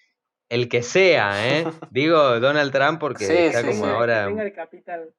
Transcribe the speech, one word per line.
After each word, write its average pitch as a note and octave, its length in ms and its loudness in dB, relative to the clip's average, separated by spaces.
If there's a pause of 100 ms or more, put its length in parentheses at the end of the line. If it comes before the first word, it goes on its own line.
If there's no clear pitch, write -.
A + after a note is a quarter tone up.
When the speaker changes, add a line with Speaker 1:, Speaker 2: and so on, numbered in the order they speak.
(500)
Speaker 1:
el A#2+ 180 -2
que A#2+ 160 -2
sea, A#2+ 640 2
¿eh? D3 160 0
Speaker 2:
<laughs> D#3+ 280 -10
Speaker 1:
Digo C#3+ 480 2
Donald C#3+ 340 0
Trump C#3+ 260 0
porque C3 260 -6
Speaker 2:
Sí, D#3 120 0
Speaker 1:
está D3 240 2
Speaker 2:
sí, - 60 -4
Speaker 1:
como G#2+ 180 -2
Speaker 2:
sí. G2+ 40 -2
Speaker 1:
ahora A2+ 340 0
Speaker 3:
Que G2+ 60 -4
tenga G#3+ 140 -6
el - 100 -10
capital. E3 640 -14